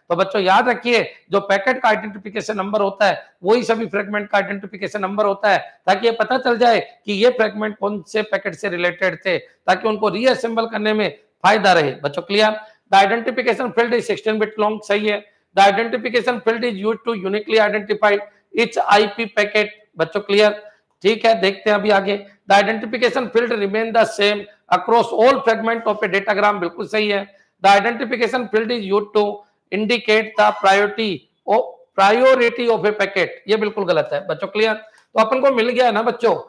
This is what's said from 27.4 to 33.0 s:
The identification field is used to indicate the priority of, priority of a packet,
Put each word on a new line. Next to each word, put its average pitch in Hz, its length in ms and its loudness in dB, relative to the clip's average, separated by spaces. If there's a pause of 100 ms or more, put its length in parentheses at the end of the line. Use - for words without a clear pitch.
The 196 80 6
identification 233 840 0
field 220 180 0
is 226 140 -4
used 202 300 -2
to 214 80 2 (480)
indicate 214 680 0
the 208 80 6 (140)
priority 202 500 2 (360)
of, 214 140 2 (340)
priority 233 720 4
of 202 160 2
a 208 80 2
packet, 190 360 -2 (180)